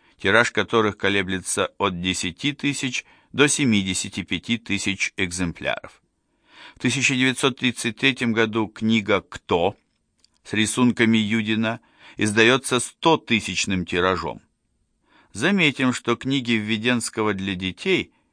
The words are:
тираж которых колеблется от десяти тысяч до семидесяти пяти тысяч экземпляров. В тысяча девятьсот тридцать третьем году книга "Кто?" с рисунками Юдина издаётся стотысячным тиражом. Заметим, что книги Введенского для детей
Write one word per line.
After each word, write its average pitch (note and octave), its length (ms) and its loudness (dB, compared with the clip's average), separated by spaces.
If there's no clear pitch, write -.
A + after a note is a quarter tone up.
тираж A2 320 4
которых G#2+ 480 0
колеблется F#2+ 800 -2
от F#2+ 220 -2
десяти - 520 -4
тысяч C#3 540 -6
до C#3+ 160 4
семидесяти G2+ 760 0
пяти A2+ 360 -6
тысяч - 580 -4
экземпляров. F2 840 -6
В - 40 -20
тысяча C3 340 0
девятьсот B2+ 440 0
тридцать A#2+ 380 -4
третьем B2+ 360 0
году A2 360 0
книга G#2+ 520 0
"Кто?" F#2 560 -2
с - 80 -16
рисунками A2+ 640 2
Юдина A2 640 -2
издаётся A2+ 640 2
стотысячным G2 1040 0
тиражом. F2 560 0
Заметим, C#3 600 2
что A#2+ 240 -2
книги C3 360 -2
Введенского A2 800 0
для G2 200 -4
детей F#2+ 580 -4